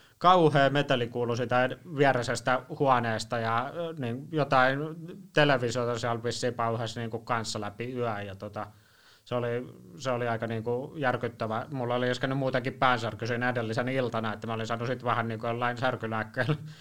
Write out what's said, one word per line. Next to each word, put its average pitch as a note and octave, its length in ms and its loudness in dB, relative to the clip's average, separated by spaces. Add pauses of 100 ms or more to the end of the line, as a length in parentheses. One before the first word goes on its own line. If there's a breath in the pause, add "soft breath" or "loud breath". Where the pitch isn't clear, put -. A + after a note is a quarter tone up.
(180 loud breath)
kauhea D3+ 520 8
meteli C#3 380 2
kuului A#2+ 280 -2
sitä B2 320 2 (280)
viereisestä B2+ 640 2 (160)
huoneesta, A#2 600 2
ja, A#2 380 -2
ö, E3 220 -6
niin C3 340 -6
jotain C#3 460 4 (540)
televisiota B2 640 2
siellä A#2 240 -2
vissiin A#2 320 -2
pauhasi A#2 460 -2
niin A#2 100 -6
kuin A#2 140 -8
kanssa A2+ 360 -2
läpi A2+ 340 -8
yön, A2+ 320 -4
ja F#2+ 80 -10
tota, G#2 320 -10 (580 soft breath)
se - 100 -6
oli, A#2+ 320 -2 (320)
se C3 120 -2
oli A#2+ 180 0
aika A2+ 180 -2
niin A2+ 160 -4
kuin B2 380 -4
järkyttävä. A#2 720 -2
Mulla A#2+ 220 -2
oli B2 160 0
iskenyt C3+ 280 -2
muutenkin B2+ 360 0
päänsärky A2+ 520 2
siinä A#2+ 220 0
edellisen A#2+ 400 -2
iltana, A#2 440 -2
että G#2+ 140 -10
mä A2+ 80 -4
olin A2 120 -4
saanut A#2 220 -4
sit B2+ 160 -6
vähän A#2 240 0
niin A2 120 -6
kuin A#2 80 -4
jollain A#2+ 280 -2
särkylääkkeellä A2+ 800 -2 (240 loud breath)